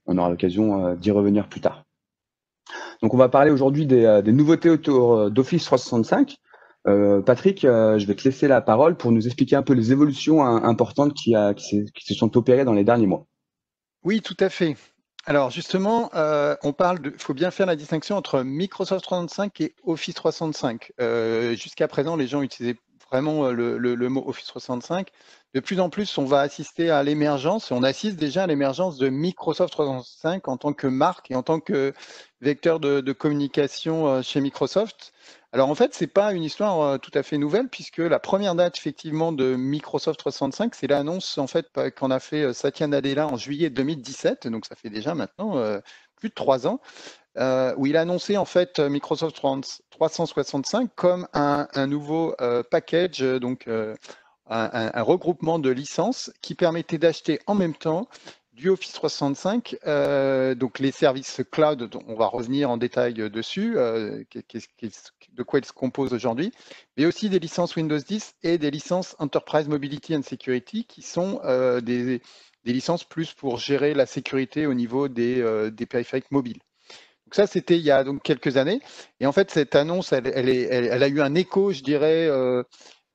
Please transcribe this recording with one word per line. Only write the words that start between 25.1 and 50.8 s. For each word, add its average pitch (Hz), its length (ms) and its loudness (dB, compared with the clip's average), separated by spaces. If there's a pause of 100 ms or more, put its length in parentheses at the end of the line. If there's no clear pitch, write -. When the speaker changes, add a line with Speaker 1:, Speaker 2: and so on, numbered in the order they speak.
Speaker 2:
De 131 60 0
plus 185 180 -4
en 180 100 0
plus, 196 300 -6
on 139 60 0
va 139 160 4
assister 165 500 -4
à 143 100 2
l'émergence, 147 720 0
et - 20 -2
on 123 80 0
assiste 151 360 -2
déjà 151 260 -2
à 190 40 0
l'émergence 143 500 -2
de 135 120 2
Microsoft 160 640 -2
trois 151 160 -2
cent 131 160 -6
soixante-cinq - 460 -6
en 127 80 -4
tant 147 160 -2
que - 120 -6
marque 139 460 0
et 131 40 -4
en 127 60 0
tant 160 180 0
que 139 340 -2 (480)
vecteur 147 380 0
de, 143 220 0
de 131 100 -4
communication, 147 920 -2
euh, 131 160 2
chez - 180 -4
Microsoft. 139 760 -4 (400)
Alors 131 160 2
en 151 60 0
fait, 262 180 2
c'est 170 140 -4
pas 202 260 2
une 170 100 -4
histoire, 180 380 -2
euh, 139 160 2
tout - 160 -12
à 139 100 0
fait 151 140 -4
nouvelle, 156 320 0
puisque - 300 -12
la 165 200 2
première 196 360 0
date 175 220 2
effectivement 160 540 -4
de 131 240 0
Microsoft 143 640 -4
trois 139 140 -6
cent 139 180 -4
soixante-cinq, 233 240 -4
c'est - 120 -6
l'annonce 143 500 -2
en 139 100 -4
fait - 240 -4
pa-, 135 200 -4
qu'en 135 200 -4
a 131 80 0
fait, 151 220 -6
euh, 135 100 0
Satya 143 360 -4
Nadella 139 380 0
en 139 120 -4
juillet 143 320 -4
deux 127 140 -2
mille 147 180 -4
dix-sept, 151 480 -6
donc 113 160 -6
ça - 100 -18
fait - 140 -16
déjà 107 260 -6
maintenant, 165 420 -6
euh, 104 220 -2 (380)
plus 220 100 -10
de - 60 -10
trois 135 340 0
ans, 233 140 -2 (560)
euh, 131 400 0
où 135 80 0
il 143 100 0
a 160 60 4
annoncé 180 340 -2
en 196 80 0
fait, 180 360 0
euh, 143 100 2
Microsoft 143 520 -4 (480)
trois 160 200 0
cent 165 160 -2
soixante-cinq 156 680 -2